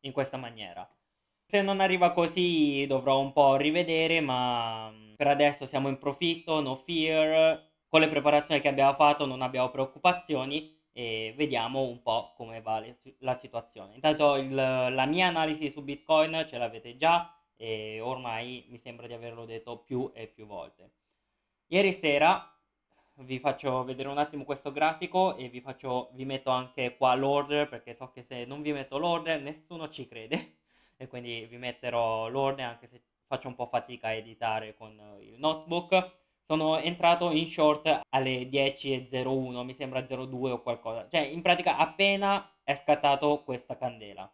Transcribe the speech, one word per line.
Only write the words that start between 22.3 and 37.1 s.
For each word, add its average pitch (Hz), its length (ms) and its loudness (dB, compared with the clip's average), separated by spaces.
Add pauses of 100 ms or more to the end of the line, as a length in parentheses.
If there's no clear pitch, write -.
vi 131 200 -8
faccio 131 440 -2
vedere 131 260 -8
un 139 80 -4
attimo 147 260 -4
questo 139 280 -8
grafico 160 680 0
e 127 120 -12
vi 123 120 -14
faccio, 127 520 -6
vi 131 120 -10
metto 135 260 -4
anche 127 460 -2
qua 127 180 4
l'order, 143 520 2
perché 120 280 -14
so 131 160 -16
che 127 100 -20
se 120 240 -12
non 143 160 -12
vi 151 120 -4
metto 139 240 -8
l'order 160 440 -2
nessuno 156 480 -14
ci - 180 -14
crede - 500 -8 (240)
<laughs> - 160 -20
e 131 100 -16
quindi 120 380 -12
vi 117 120 -20
metterò 117 680 -2
l'order 135 380 -2
anche 117 220 -12
se 120 140 -20 (240)
faccio 131 220 -6
un 123 80 -12
po' 123 120 -8
fatica 120 420 -6
a 110 40 -2
editare 110 640 -6
con, 107 240 -20
eh, 104 260 -20
il 110 140 -20
notebook. 170 840 -2 (200)
Sono 156 320 2
entrato 170 540 2